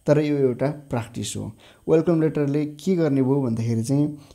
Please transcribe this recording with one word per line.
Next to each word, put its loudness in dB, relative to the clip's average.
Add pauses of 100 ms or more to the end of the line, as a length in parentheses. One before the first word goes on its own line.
तर 4
यो 0
एउटा 0
प्र्याक्टिस -8
हो। -8 (380)
वेलकम 4
लेटरले 0
के -4
गर्ने 2
भयो 2
भन्दाखेरि -2
चाहिँ 0 (180)